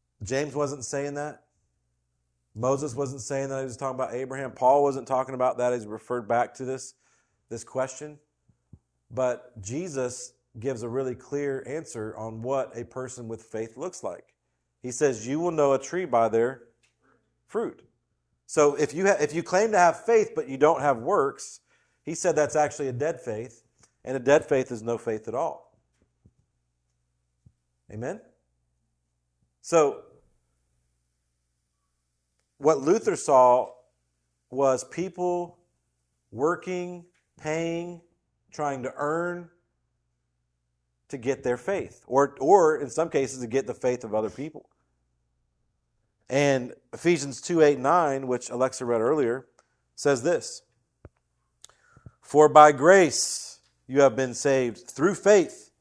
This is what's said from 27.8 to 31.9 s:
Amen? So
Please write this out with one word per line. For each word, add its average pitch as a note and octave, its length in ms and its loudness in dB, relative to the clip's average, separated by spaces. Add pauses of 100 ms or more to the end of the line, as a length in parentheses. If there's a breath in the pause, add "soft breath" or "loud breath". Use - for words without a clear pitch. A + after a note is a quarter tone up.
Amen? B2+ 280 -10 (1400)
So D3+ 400 2 (2500)